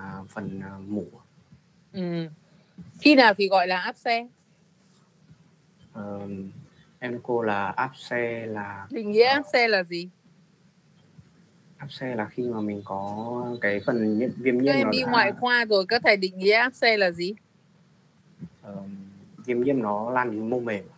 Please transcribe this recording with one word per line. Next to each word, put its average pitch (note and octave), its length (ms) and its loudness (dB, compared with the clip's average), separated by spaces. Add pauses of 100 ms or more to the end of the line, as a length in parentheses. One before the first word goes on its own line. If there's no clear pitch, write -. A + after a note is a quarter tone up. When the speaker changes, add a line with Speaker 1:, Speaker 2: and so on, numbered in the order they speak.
(280)
Speaker 1:
phần, F#2+ 320 -10
ờ, F#2+ 180 -12 (100)
mủ. G#2 180 -6 (840)
Speaker 2:
Ừ. E3+ 360 -4 (720)
Khi D4 140 10
nào A#3 200 8
thì G3 140 2
gọi F#3 180 4
là F#3 140 0
áp F3+ 160 -4
xe? A#3 300 0 (1700)
Speaker 1:
Ờ, G2+ 360 -10 (720)
em A#2+ 240 -8
cô A#2+ 200 0
là G2+ 240 0
áp B2+ 300 -4
xe A#2 500 -4
là, G2+ 440 -8
Speaker 2:
Định G#3 220 -6
nghĩa A3+ 140 8
Speaker 1:
ờ, C4 80 4
Speaker 2:
áp C#4+ 80 0 (100)
xe A#3+ 160 4
là G3 140 2
gì? F3 260 -8 (1700)
Speaker 1:
áp C#3 140 -16
xe B2+ 240 -8
là G#2+ 120 -2
khi - 140 -6
mà A#2 180 -2
mình G#2 240 -4
có A2 760 -6
cái G2+ 260 0
phần A2 320 2
nhiễm, B2 180 0
viêm B2 220 2
nhiễm C3 80 2
Speaker 2:
Các C#3+ 120 4
em - 60 4
Speaker 1:
nó - 60 2
Speaker 2:
đi C4 120 0
Speaker 1:
đã B3 80 -2
Speaker 2:
ngoại G#3+ 220 4
khoa B3 320 2
rồi, G3 240 2
các A#3 160 2
thầy G#3+ 120 6
định F#3+ 220 -2
nghĩa F#3+ 160 4
áp A#3+ 200 2
xe A3 220 4
là F#3+ 140 4
gì? F3 240 -4 (1300)
Speaker 1:
Ờ, G2+ 200 -14 (640)
viêm A#2+ 160 0
nhiễm C3 200 2
nó G#2+ 280 -2
lan B2 200 0
đến A2 200 -4
mô B2 100 0
mềm. G#2+ 240 -4 (140)